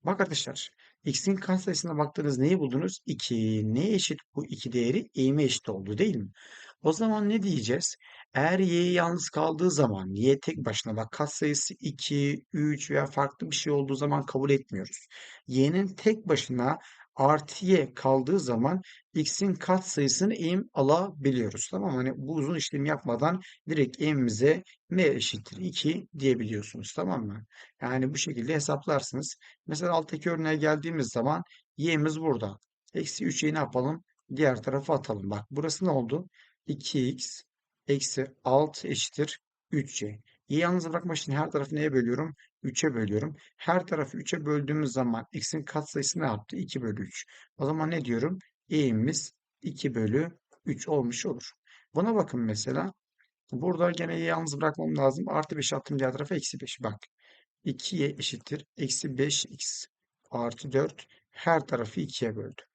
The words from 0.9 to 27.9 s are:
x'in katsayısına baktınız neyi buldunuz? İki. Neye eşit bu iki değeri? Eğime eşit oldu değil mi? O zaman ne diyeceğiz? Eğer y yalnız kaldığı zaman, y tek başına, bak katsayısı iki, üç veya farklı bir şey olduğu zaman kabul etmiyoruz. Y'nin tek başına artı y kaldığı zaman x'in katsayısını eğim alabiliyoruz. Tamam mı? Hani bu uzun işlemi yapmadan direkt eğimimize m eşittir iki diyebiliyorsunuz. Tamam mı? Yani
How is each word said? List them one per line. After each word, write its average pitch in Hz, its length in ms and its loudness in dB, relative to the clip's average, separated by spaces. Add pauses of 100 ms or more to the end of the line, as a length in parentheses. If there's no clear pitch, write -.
x'in 190 320 0
katsayısına 185 640 -2
baktınız 147 400 0
neyi 160 200 4
buldunuz? 151 480 0
İki. 110 580 0
Neye 139 300 2
eşit 170 240 0 (160)
bu - 120 -4
iki - 260 -8
değeri? 123 420 2
Eğime 139 300 2
eşit - 240 0
oldu 101 300 -4
değil 190 180 4
mi? 104 140 -6 (520)
O 160 100 4
zaman 214 360 2
ne 214 140 2
diyeceğiz? 143 540 0 (380)
Eğer 160 240 4
y 175 340 4
yalnız 175 360 0
kaldığı 160 420 2
zaman, 110 440 2
y 131 260 6
tek 160 160 -4
başına, 113 400 -4
bak 113 160 -4
katsayısı 147 680 -2
iki, 143 720 -2
üç 147 380 0
veya 143 160 2
farklı 139 440 -2
bir 147 60 -4
şey 151 160 -2
olduğu 139 220 2
zaman 143 320 0
kabul 135 240 0
etmiyoruz. 135 560 0 (400)
Y'nin 147 400 4
tek 220 420 0
başına 135 500 0 (380)
artı 147 500 4
y 165 280 4
kaldığı 135 460 2
zaman 135 420 0 (320)
x'in 180 400 0
katsayısını 185 800 2
eğim 180 400 0
alabiliyoruz. 139 960 2
Tamam - 200 -2
mı? - 60 -2
Hani 127 200 0
bu 139 180 -6
uzun 156 200 0
işlemi 143 340 -2
yapmadan 147 520 0 (280)
direkt 147 320 0
eğimimize 143 600 4 (280)
m 180 120 4
eşittir 117 540 0
iki 160 520 -2 (100)
diyebiliyorsunuz. 117 760 0
Tamam 110 300 -2
mı? 107 180 -8 (380)
Yani 131 280 0